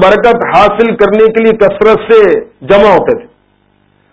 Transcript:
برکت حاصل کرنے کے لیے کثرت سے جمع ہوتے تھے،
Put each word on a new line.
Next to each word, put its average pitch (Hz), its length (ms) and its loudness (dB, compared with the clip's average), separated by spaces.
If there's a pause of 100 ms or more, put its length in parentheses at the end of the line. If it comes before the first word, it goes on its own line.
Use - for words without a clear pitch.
برکت 202 540 0
حاصل 208 380 0
کرنے 214 320 0
کے 220 160 -2
لیے 220 140 0
کثرت - 540 0
سے 202 280 2 (220)
جمع 202 320 2
ہوتے 135 240 -2
تھے، - 80 -20 (880)